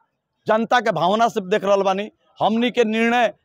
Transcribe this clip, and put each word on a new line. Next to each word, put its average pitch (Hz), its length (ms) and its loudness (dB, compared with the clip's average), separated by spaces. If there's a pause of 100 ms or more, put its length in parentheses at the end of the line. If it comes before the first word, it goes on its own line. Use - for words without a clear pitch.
(460)
जनता 226 340 2
के 214 120 -2
भावना 196 360 2
से 220 120 -4
देख 190 240 -2
रहल 196 180 2
बानी। 196 280 -2 (300)
हमनी 226 300 0
के 240 140 0
निर्णय, 226 500 0 (100)